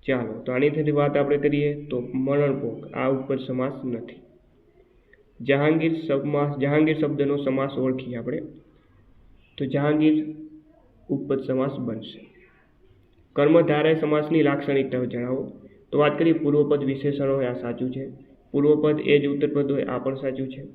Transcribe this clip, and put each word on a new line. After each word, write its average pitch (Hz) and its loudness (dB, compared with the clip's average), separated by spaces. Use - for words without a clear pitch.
ચાલો, 120 -2
તો 123 -8
આની 139 2
થતી 147 0
વાત 143 2
આપણે 143 2
કરીએ 147 0
તો 127 -4
મરણપોક, 131 -2
આ 127 0
ઉપપદ 135 -2
સમાસ 127 -6
નથી. 120 -8
જહાંગીર 156 2
સમાસ, 143 -2
જહાંગીર 151 2
શબ્દનો 143 0
સમાસ 135 -2
ઓળખીએ 127 -2
આપણે. 120 -6
તો 143 -4
જહાંગીર 151 2
ઉપપદ 135 -2
સમાસ 131 -2
બનશે. - -8
કર્મધારય 156 4
સમાસની 151 2
લાક્ષણિકતાઓ 139 0
જણાવો. 123 -4
તો 139 2
વાત 147 4
કરીએ 165 4
પૂર્વપદ 143 2
વિશેષણ 139 -2
હોય, 135 0
આ 123 -4
સાચું 120 -6
છે. 135 -8
પૂર્વપદ 151 4
એ 147 4
જ 143 2
ઉત્તરપદ 143 0
હોય, 139 0
આ 127 -4
પણ 135 -4
સાચું 135 -6
છે. 131 -12